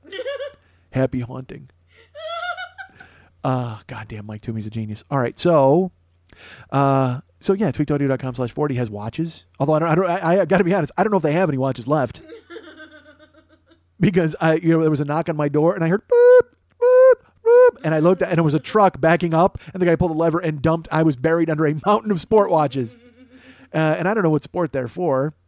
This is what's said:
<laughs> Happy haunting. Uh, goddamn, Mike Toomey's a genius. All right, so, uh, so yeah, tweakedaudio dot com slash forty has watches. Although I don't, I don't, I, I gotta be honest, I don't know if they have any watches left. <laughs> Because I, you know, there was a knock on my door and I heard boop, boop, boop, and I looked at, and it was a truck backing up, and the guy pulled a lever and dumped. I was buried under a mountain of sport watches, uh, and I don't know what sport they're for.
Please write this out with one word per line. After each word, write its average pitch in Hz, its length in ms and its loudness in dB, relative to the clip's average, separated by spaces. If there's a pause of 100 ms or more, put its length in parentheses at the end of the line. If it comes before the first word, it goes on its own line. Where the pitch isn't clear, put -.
<laughs> 523 840 -14
Happy 131 300 -4
haunting. 131 500 -16 (1700)
Uh, 127 420 -6
goddamn, 107 400 -14
Mike 107 160 -14
Toomey's 110 240 -10
a 107 40 -10
genius. 107 400 -10
All 143 80 -4
right, 120 200 -4
so, 165 520 2 (800)
uh, 135 500 0 (200)
so - 140 0
yeah, 190 180 0
tweakedaudio 143 340 -2
dot 131 140 -2
com 127 140 -8
slash 120 180 -6
forty 147 240 -4
has 120 140 -4
watches. 113 560 -10 (120)
Although 139 140 0
I 156 80 2
don't, 165 80 -2
I 156 60 2
don't, 180 120 2
I, 180 340 0
I 190 40 2
gotta 175 200 2
be 170 80 0
honest, 180 240 -2
I 170 60 -2
don't 214 80 0
know 208 60 0
if 175 80 0
they 160 80 2
have 180 160 0
any 143 100 -2
watches 127 300 -4
left. 139 380 -2
<laughs> 311 60 -20 (1700)
Because 170 400 0
I, 160 140 2
you 165 160 0
know, 165 100 4
there 160 100 2
was 147 100 0
a 151 40 -2
knock 147 240 -4
on 170 80 -4
my 147 120 -2
door 151 280 0
and 180 80 -4
I 165 40 0
heard 190 200 0
boop, 494 320 6 (420)
boop, 508 320 6 (320)
boop, 480 380 6
and 156 100 0
I 156 60 2
looked 180 200 2
at, 180 100 -2
and 175 80 0
it 165 40 2
was 156 100 2
a 151 60 0
truck 190 420 0
backing 165 320 0
up, 165 280 2 (120)
and 185 80 -12
the 180 60 0
guy 170 80 2
pulled 170 160 0
a 160 40 -4
lever 165 260 0
and 156 200 -6
dumped. 160 300 -2
I 160 140 0
was 156 100 2
buried 160 340 0
under 156 180 -2
a 151 100 0 (100)
mountain 214 240 0
of 190 100 -2
sport 202 300 2
watches, 139 460 -2 (760)
uh, 156 240 0
and 175 120 -4
I 202 60 0
don't 220 100 -2
know 165 60 2
what 151 120 0
sport 170 300 -6
they're 127 160 -4
for. 147 460 -4 (140)